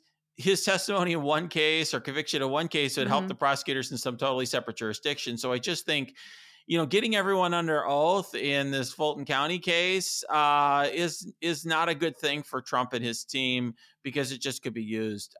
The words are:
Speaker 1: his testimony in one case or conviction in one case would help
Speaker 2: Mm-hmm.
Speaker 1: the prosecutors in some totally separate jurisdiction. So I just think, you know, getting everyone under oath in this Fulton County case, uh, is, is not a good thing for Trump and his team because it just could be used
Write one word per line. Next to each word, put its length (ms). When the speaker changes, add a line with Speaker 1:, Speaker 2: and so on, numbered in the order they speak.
Speaker 1:
his 280
testimony 480
in 100
one 260
case 460
or 60
conviction 420
in 80
one 180
case 300
would 80
help 160
Speaker 2:
Mm-hmm. 60
Speaker 1:
the 80
prosecutors 540
in 60
some 200
totally 300
separate 300
jurisdiction. 640
So 140
I 60
just 280
think, 280
you 100
know, 80
getting 320
everyone 380
under 320
oath 480
in 360
this 220
Fulton 320
County 340
case, 680
uh, 640
is, 480
is 240
not 240
a 60
good 240
thing 240
for 180
Trump 320
and 100
his 220
team 500
because 300
it 100
just 200
could 120
be 80
used 580